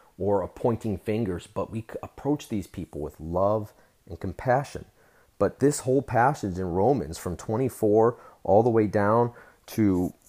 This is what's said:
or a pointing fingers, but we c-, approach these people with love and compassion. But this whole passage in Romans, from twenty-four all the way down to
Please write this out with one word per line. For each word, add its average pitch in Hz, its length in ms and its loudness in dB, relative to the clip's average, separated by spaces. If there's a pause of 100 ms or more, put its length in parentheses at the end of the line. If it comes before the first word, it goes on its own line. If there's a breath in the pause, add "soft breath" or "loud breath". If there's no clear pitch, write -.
(180 soft breath)
or 98 240 0
a 90 60 -6
pointing 110 500 -2
fingers, 104 480 -4
but - 240 -8
we 110 120 -8
c-, - 200 -12
approach - 460 -6
these 98 200 -6
people 78 340 -12
with 73 180 -10
love 98 540 -2 (340 soft breath)
and 92 100 -12
compassion. 123 680 -4 (520 soft breath)
But 98 220 0
this 147 220 2
whole 131 200 2
passage 117 560 0
in 92 140 -4
Romans, 92 460 0
from 87 180 -6
twenty-four 110 840 2 (260 loud breath)
all 104 200 6
the 123 60 4
way 110 180 4
down 107 460 2 (340 loud breath)
to 92 460 2 (160)